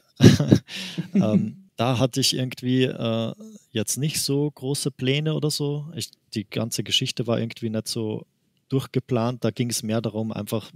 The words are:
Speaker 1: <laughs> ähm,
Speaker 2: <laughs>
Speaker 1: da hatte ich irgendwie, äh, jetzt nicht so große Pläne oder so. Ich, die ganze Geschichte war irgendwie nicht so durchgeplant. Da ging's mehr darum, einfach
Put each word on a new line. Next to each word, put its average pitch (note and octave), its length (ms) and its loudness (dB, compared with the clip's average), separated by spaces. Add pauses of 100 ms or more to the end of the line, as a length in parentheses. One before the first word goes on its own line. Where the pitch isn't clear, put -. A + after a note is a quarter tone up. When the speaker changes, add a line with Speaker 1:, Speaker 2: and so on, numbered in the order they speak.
(180)
Speaker 1:
<laughs> - 960 4
ähm, G#2+ 420 2 (140)
Speaker 2:
<laughs> - 60 -20
Speaker 1:
da A#2+ 220 2
hatte C3 220 2
ich - 160 2
irgendwie, B2+ 480 0
äh, A2+ 480 -2 (380)
jetzt - 260 -2
nicht C#3+ 240 -2
so C#3+ 300 0
große C#3 400 -4
Pläne C#3+ 440 0
oder D3+ 160 0
so. D3 460 -4
Ich, - 140 -8 (240)
die G#2 140 -4
ganze A2+ 360 -4
Geschichte A#2 420 -2
war A#2 140 2
irgendwie A2+ 300 -4
nicht A2 180 -4
so A2+ 380 -4 (420)
durchgeplant. B2+ 720 0
Da A2+ 80 2
ging's A#2 320 -2
mehr A2 200 0
darum, A2 300 -4
einfach G#2 440 -6